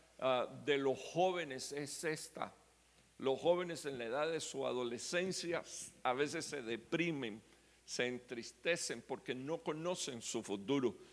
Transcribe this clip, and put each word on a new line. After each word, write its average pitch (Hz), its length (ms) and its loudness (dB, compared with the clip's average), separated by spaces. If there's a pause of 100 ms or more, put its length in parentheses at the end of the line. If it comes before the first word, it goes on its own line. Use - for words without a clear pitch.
(200)
ah, 127 260 4 (200)
de 143 120 4
los 135 220 4 (140)
jóvenes 165 580 0
es 143 320 -6
esta. - 500 -4 (680)
Los 131 200 4
jóvenes 170 460 2
en 139 120 -4
la 120 80 -4
edad 143 240 2
de 160 120 -2
su 135 260 -2
adolescencia 156 960 0 (400)
a 127 80 4
veces 143 340 2
se 143 160 -6
deprimen, 120 800 -2 (440)
se - 220 0
entristecen 123 920 -2
porque - 320 -4
no 139 300 -4
conocen 156 580 -2
su 113 220 -2
futuro. 104 540 2 (160)